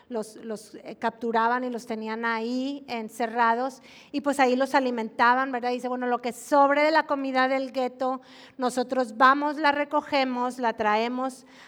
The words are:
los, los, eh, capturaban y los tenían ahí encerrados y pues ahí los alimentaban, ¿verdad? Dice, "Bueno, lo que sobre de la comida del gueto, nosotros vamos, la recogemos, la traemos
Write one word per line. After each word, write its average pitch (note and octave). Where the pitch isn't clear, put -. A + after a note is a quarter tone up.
los, A3
los, G#3+
eh, -
capturaban A#3
y B3+
los A#3
tenían A3
ahí B3+
encerrados A#3
y C#4+
pues C#4+
ahí B3
los C4
alimentaban, B3
¿verdad? B3
Dice, B3
"Bueno, B3
lo A#3+
que A#3+
sobre C#4+
de D#4
la D#4
comida C4+
del C4+
gueto, B3+
nosotros B3
vamos, C#4+
la D4
recogemos, C#4
la A#3
traemos A#3